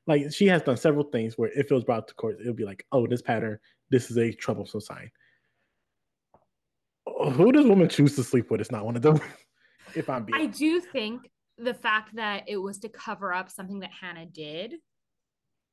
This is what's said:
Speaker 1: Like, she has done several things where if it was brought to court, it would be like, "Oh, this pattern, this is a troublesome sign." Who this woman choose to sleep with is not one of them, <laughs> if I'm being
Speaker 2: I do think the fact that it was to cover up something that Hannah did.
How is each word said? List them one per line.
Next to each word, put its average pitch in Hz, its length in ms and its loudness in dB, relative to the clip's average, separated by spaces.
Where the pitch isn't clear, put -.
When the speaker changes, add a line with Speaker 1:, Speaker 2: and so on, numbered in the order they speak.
Speaker 1:
Like, 147 260 0
she - 140 4
has 180 140 4
done - 160 2
several 147 280 2
things 113 320 -4
where 113 200 0
if 139 140 0
it - 20 2
was 123 120 2
brought 113 240 -2
to - 60 -20
court, 104 260 -8
it 117 60 -8
would 120 100 -4
be 117 80 -6
like, 98 260 -12
"Oh, 123 160 2
this 120 140 -2
pattern, 117 380 -4
this 120 220 2
is 113 60 -2
a 117 160 0
troublesome 104 480 -8
sign." 95 280 -16
Who 151 480 4
this 294 120 8
woman 196 220 8
choose 143 300 4
to 131 60 2
sleep - 280 0
with 110 100 0
is - 100 -8
not 107 140 -8
one 120 120 -4
of 120 40 -6
them, 151 180 6
<laughs> - 400 -20
if - 140 -6
I'm 143 160 -4
being 277 140 -2
Speaker 2:
I 311 80 -2
do 311 340 -2
think 240 480 -8
the 233 160 -6
fact 214 420 -4
that 233 320 -6
it 208 100 -8
was 202 220 -10
to 220 100 -12
cover 196 440 -10
up 185 160 -6
something 196 300 -14
that 185 120 -14
Hannah 170 360 -16
did. 160 480 -14